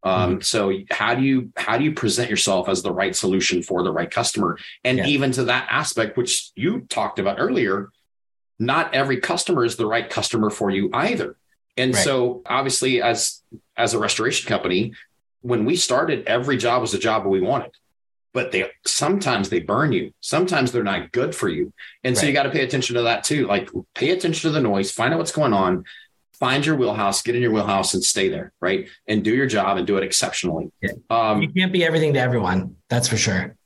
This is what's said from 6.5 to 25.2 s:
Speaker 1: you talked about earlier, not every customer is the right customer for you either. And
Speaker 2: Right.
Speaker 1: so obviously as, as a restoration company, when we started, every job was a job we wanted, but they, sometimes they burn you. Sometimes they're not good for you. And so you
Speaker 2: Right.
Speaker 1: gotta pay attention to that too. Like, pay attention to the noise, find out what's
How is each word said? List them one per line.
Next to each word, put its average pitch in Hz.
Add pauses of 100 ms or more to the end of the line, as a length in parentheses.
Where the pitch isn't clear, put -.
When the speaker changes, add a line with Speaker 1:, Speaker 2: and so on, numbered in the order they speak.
Speaker 1:
you 214
talked -
about 98
earlier, 196 (720)
not 135
every 135
customer 170
is 117
the 113
right 110
customer 107
for 101
you 98
either. 175 (400)
And 127
Speaker 2:
Right. 98
Speaker 1:
so 123
obviously 131
as, - (340)
as 113
a 113
restoration 110
company, 98 (480)
when 120
we 156
started, 143
every 127
job 120
was 107
a 95
job 107
we 95
wanted, 127 (640)
but 104
they, 95 (160)
sometimes 143
they -
burn 110
you. - (100)
Sometimes 151
they're 120
not 98
good 139
for 101
you. - (300)
And 123
so -
you 143
Speaker 2:
Right. 139
Speaker 1:
gotta 135
pay 143
attention 127
to 117
that 113
too. 143
Like, 98 (260)
pay 143
attention 165
to 156
the 151
noise, 98
find 127
out 165
what's 160